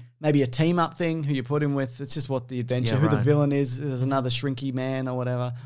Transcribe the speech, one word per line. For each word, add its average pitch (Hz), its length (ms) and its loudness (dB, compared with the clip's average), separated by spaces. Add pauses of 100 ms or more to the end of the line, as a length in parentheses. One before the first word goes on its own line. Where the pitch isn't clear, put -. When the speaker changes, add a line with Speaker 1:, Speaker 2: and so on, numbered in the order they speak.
(200)
Speaker 1:
maybe 151 220 4
a 131 60 2
team-up 160 500 0
thing, 165 240 -2
who 147 120 -2
you 131 100 0
put 147 180 -2
him 143 140 0
with. 131 260 -4
It's 143 120 -6
just 147 140 -4
what 131 200 -4
the 127 120 -6
adventure, 123 360 0
Speaker 2:
Yeah, 131 60 4
Speaker 1:
who 156 80 4
the 147 80 4
Speaker 2:
right. 120 80 2
Speaker 1:
villain 147 260 4
is. 135 280 0
There's 135 220 -4
another 131 300 0
shrinky 135 420 -2
man 131 340 -2
or 127 80 -4
whatever. 123 380 -2
Well, - 0 - (120)